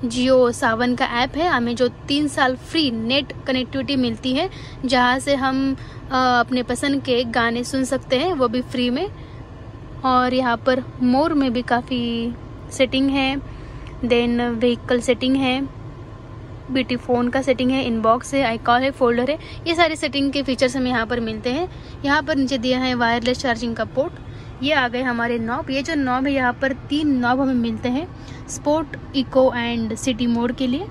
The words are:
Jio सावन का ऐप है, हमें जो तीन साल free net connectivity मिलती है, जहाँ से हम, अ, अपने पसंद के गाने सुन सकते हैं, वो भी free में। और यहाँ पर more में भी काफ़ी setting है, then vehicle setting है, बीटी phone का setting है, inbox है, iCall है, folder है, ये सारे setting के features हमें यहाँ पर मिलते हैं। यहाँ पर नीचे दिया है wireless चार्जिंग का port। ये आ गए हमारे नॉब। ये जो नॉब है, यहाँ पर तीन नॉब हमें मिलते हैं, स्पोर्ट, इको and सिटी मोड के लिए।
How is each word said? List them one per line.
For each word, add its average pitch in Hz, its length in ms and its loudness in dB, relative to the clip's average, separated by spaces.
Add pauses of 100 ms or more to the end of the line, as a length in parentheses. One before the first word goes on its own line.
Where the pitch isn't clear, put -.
Jio 247 480 4
सावन 240 420 2
का 247 100 0
ऐप 254 320 -2
है, 330 120 2
हमें 240 280 2
जो 247 120 2
तीन - 400 0
साल 262 280 2
free 302 340 0
net 233 420 -2 (140)
connectivity 262 500 -2
मिलती 247 360 0
है, 339 180 0 (340)
जहाँ 247 340 4
से 277 160 0
हम, 269 420 0 (340)
अ, 262 40 -4
अपने 247 480 4
पसंद 269 400 0
के 254 220 2
गाने 233 400 0
सुन 269 200 0
सकते 254 340 0
हैं, 349 140 2
वो 262 160 2
भी 247 140 0
free 247 280 -2
में। 330 200 -2 (920)
और 254 300 4
यहाँ 254 220 2
पर 254 240 2 (240)
more 262 260 4
में 269 220 2
भी 240 100 0
काफ़ी 240 720 -2 (380)
setting 269 380 2
है, 269 260 2 (680)
then 240 360 4
vehicle 240 600 0
setting 254 360 2
है, 269 320 0 (1000)
बीटी 254 260 0
phone 240 320 0
का 269 140 0
setting 254 280 2
है, 262 140 0
inbox 226 500 2
है, 233 240 2
iCall 240 220 4
है, 269 100 2
folder 247 400 2
है, 320 80 -2 (280)
ये 339 80 2
सारे 320 220 2
setting 277 360 -2
के 277 100 -2
features 262 340 0
हमें 254 140 0
यहाँ 226 160 0
पर 240 140 -2
मिलते 220 320 -4
हैं। 339 160 -2 (360)
यहाँ 294 180 2
पर 285 140 0
नीचे 269 220 2
दिया 254 200 2
है 254 160 0
wireless 233 440 2
चार्जिंग 233 380 -2
का 226 80 -2
port। 269 280 -2 (500)
ये 285 100 2
आ 262 160 2
गए 247 140 -2
हमारे 240 360 0
नॉब। 240 320 -4
ये 277 120 0
जो 330 120 -4
नॉब 262 320 0
है, 285 60 0
यहाँ 254 200 2
पर 269 200 -2
तीन 294 360 -2
नॉब 254 320 2
हमें 262 140 2
मिलते 233 340 0
हैं, 294 200 -2 (400)
स्पोर्ट, - 480 -2 (200)
इको 262 400 4
and 233 400 -2
सिटी 247 300 -2
मोड 233 300 0
के 262 100 -2
लिए। 285 240 -2